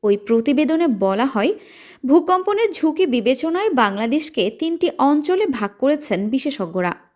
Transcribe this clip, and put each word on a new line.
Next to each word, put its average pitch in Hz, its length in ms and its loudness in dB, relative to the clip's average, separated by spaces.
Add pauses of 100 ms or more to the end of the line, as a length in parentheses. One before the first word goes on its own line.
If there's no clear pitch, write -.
ওই 202 140 2
প্রতিবেদনে 285 680 2
বলা 196 380 0
হয়, 269 280 0 (520)
ভূকম্পনের 370 680 2
ঝুঁকি 311 340 0
বিবেচনায় 277 640 0
বাংলাদেশকে 226 920 0
তিনটি 330 380 -2
অঞ্চলে 302 500 2
ভাগ 214 320 -4
করেছেন 254 500 0
বিশেষজ্ঞরা। 185 680 -4 (200)